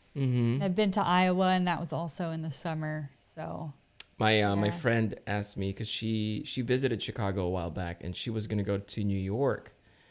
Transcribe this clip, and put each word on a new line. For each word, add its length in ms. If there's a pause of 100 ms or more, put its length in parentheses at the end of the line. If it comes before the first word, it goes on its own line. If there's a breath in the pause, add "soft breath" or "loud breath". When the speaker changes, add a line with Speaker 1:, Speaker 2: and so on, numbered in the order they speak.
(160)
Speaker 1:
Mm-hmm. 440
Speaker 2:
I've 140
been 180
to 100
Iowa, 480
and 180
that 100
was 140
also 400
in 100
the 80
summer. 680
So 540 (460)
Speaker 1:
My, 240
uh, 140
my 100
Speaker 2:
Yeah. 60
Speaker 1:
friend 420 (120)
asked 300
me, 160
'cause 160
she, 560
she 180
visited 400
Chicago 440
a 40
while 200
back, 320
and 140
she 120
was 200
gonna 160
go 140
to 260
New 140
York. 560 (360 loud breath)